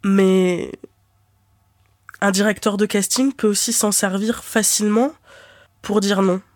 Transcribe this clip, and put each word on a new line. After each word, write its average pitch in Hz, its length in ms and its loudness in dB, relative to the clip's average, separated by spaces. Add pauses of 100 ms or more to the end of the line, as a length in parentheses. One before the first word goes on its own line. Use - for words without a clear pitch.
mais 185 640 2 (1500)
un 202 100 2
directeur 202 460 0
de 208 100 2
casting 247 460 0
peut - 160 0
aussi 208 240 -2
s'en 214 180 0
servir 202 540 -2
facilement 214 680 0 (720)
pour 208 180 0
dire 196 220 0
non 190 180 0 (160)